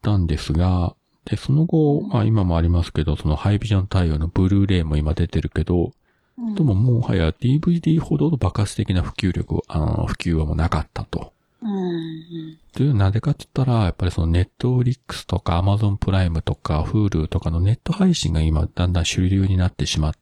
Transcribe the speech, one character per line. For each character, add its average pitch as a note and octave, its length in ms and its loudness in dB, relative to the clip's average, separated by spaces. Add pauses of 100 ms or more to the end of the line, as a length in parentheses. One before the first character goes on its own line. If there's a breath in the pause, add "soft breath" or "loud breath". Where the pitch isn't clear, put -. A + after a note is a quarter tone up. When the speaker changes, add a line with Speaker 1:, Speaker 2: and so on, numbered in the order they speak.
Speaker 1:
た G#2 140 0
ん F2 100 2
で D#2 120 -2
す - 140 -6
が、 F2 420 0 (300)
で、 G#2+ 120 -4
そ - 160 -4
の D#3 140 2
後、 D3+ 360 2
ま - 180 -2
あ、 G#2+ 40 2
今 A2 200 2
も E2+ 120 2
あ E2 60 2
り E2+ 60 4
ま F2 140 4
す - 100 -6
け D#2+ 120 0
ど、 D2 120 0
そ - 120 -4
の D#2 80 2
ハ G2 160 0
イ G#2 60 2
ビ A2+ 100 -4
ジ G#2+ 60 0
ョ G2 60 4
ン F#2 60 -2
対 F2 240 0
応 D2+ 80 0
の E2 100 -2
ブ F#2 200 2
ル G2 160 4
ー - 20 4
レ G2 120 2
イ E2 60 0
も D2+ 120 0
今 D2 180 0
出 E2+ 140 0
て - 120 -2
る - 80 -4
け D#2 160 -2
ど、 F2 280 0 (460)
Speaker 2:
う A#3+ 40 -10
ん。 A3 120 -4
Speaker 1:
で G3 80 0
も A#2+ 120 2
も A#2 260 2
は A2+ 140 0
や D#2+ 240 2
デ B2 100 -2
ィ C3+ 80 4
ー - 40 0
ブ F3 120 0
イ E3+ 80 0
デ D#3+ 120 0
ィ E3 40 4
ー D#3+ 40 2
ほ - 160 -2
ど C#3+ 140 0
の D#3 60 0
爆 G#2 260 -2
発 - 140 -4
的 G2+ 180 -2
な F2 80 2
普 - 100 -6
及 F2+ 200 -2
力、 - 360 -4
あ D#2+ 100 -4
の D2+ 80 0 (180)
ー、 - 20 -2
普 - 80 -4
及 E2+ 200 -2
は D#2 120 0
も D#2 60 -2
う D#2 40 -2
な D#2+ 120 0
か D2+ 120 0
っ - 120 -8
た - 120 -8
と。 - 280 -10 (300)
Speaker 2:
う A3+ 60 -6
ん、 - 20 -2
う F3+ 280 -4
ん。 D#3+ 600 -12 (140)
Speaker 1:
と - 100 -2
い C#3 40 2
う D3 80 2
の G#2 40 2
は G2 80 4
な F#2+ 60 2
ぜ - 80 -2
か C#3+ 120 0
っ - 20 -2
て - 180 -10
言 C3 120 -2
っ - 20 0
た C3 40 0
ら、 A2+ 140 2
や E2+ 60 2
っ - 40 -6
ぱ - 120 -2
り E2+ 60 0
そ E2 140 0
の E2 60 2
Netflix B2 920 -2
と - 140 -2
か F2 200 0
Amazon G2+ 360 2
プ - 140 -2
ラ F#2+ 140 2
イ F2 60 2
ム D#2+ 100 -2
と - 140 -4
か - 280 -2
Hulu E2+ 440 0
と - 140 -4
か - 100 -4
の E2 100 0
ネ G2 120 2
ッ B2 100 0
ト E3+ 100 -4
配 F#3+ 220 2
信 E2 180 -2
が D#2+ 80 0
今 D#2+ 340 2
だ F2 120 0
ん F2+ 60 0
だ E2+ 100 2
ん - 20 0
主 F#2 240 0
流 G2 180 2
に F#2+ 100 2
な F#2 120 2
っ - 40 -2
て - 140 -4
し - 140 -2
ま D#2 100 0
っ - 120 -6